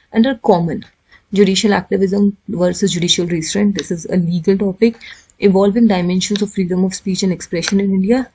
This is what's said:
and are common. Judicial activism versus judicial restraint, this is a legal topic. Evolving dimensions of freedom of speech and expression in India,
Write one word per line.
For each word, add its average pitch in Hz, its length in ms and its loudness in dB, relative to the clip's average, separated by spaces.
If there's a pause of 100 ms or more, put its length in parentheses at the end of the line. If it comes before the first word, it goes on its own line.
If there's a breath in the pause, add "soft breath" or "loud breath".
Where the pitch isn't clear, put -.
(140 loud breath)
and 226 140 4
are 269 180 -2
common. 170 400 0 (460 soft breath)
Judicial 196 440 2
activism 196 600 0 (120)
versus 180 460 -2
judicial 175 340 -2
restraint, 190 500 -2
this - 140 -6
is 165 140 -8
a - 100 -4
legal 175 420 0
topic. 202 380 0 (420 loud breath)
Evolving 202 500 4
dimensions 185 540 0
of 202 100 -4
freedom 185 320 -2
of 190 120 -2
speech 185 260 -6
and 190 100 0
expression 180 480 -4
in 196 120 0
India, 214 440 0